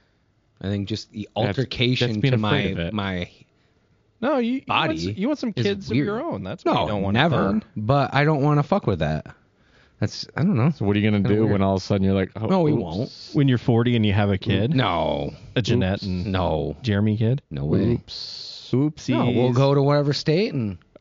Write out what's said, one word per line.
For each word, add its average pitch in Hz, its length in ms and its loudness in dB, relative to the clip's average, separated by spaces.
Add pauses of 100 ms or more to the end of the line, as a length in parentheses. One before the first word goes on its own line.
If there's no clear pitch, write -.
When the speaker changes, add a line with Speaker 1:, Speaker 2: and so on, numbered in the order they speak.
(600)
Speaker 1:
I 92 60 -6
think 101 200 -2
just 107 240 -8
the 104 240 -10
Speaker 2:
That's, 104 120 0 (120)
Speaker 1:
altercation 123 500 0
Speaker 2:
that's 107 120 -2
being 135 120 2
Speaker 1:
to 120 40 2 (100)
Speaker 2:
afraid 101 280 0
Speaker 1:
my, 90 80 -4
Speaker 2:
of 85 40 -2
it. 87 60 -6
Speaker 1:
my 95 360 -4 (920)
Speaker 3:
No, 269 160 0
you, 240 180 0
you 269 120 -6
want 143 220 0
Speaker 1:
body 160 220 -4
Speaker 3:
s-, 107 60 -8
you 208 100 -2
want 302 120 -4
some 233 160 -6
Speaker 1:
is 120 100 -2
Speaker 3:
kids 101 240 -4
Speaker 1:
weird. 135 180 0
Speaker 3:
of 202 80 -4
your 254 80 -6
own. 311 200 -8
That's 101 200 -10
why 339 100 2
Speaker 1:
No, 127 100 2
Speaker 3:
you - 60 0
don't 104 120 -2
want 98 160 0
it - 40 4
Speaker 1:
never. 156 140 2
Speaker 3:
done. - 280 0 (120)
Speaker 1:
But 123 380 0
I 143 120 2
don't 151 180 2
wanna 147 200 2
fuck 196 220 0
with 92 140 0
that. 76 260 -2 (760)
That's, - 280 -6 (100)
I - 60 -2
don't 190 120 2
know. 120 140 4
Speaker 2:
So 123 160 -2
what 101 100 4
are 104 40 2
you 104 100 2
gonna 104 140 2
Speaker 1:
Kinda 92 120 0
Speaker 2:
do 107 60 2
Speaker 1:
weird. 107 120 2
Speaker 2:
when 98 80 2
all 98 140 2
of 92 60 0
a - 20 -12
sudden 98 220 0
you're 95 80 4
like, 95 220 0
"Oh, 110 120 -6
Speaker 1:
No, 185 140 2
we 151 120 2
Speaker 2:
oops." - 80 0
Speaker 1:
won't. 90 520 -8
Speaker 3:
When 143 140 4
you're 123 100 4
forty 120 380 2
and 110 100 2
you 101 80 2
have 101 160 2
a 95 80 2
kid? 104 380 0
Speaker 1:
No. 80 580 0 (220)
Speaker 3:
A 127 60 2
Jeanette 101 340 0
Speaker 2:
Oops. - 80 -8
Speaker 3:
and 92 240 -4
Speaker 1:
No. 80 560 -2
Speaker 3:
Jeremy 107 340 0
kid? 117 320 0
Speaker 1:
No 143 160 -6
way. 117 280 2
Speaker 2:
Oops. - 760 -12
Speaker 3:
Oopsies. 143 380 -2
Speaker 1:
No, 123 220 2
we'll 123 220 2
go 139 200 4
to 143 80 4
whatever 143 320 2
state 180 400 0
and 107 240 -4 (240)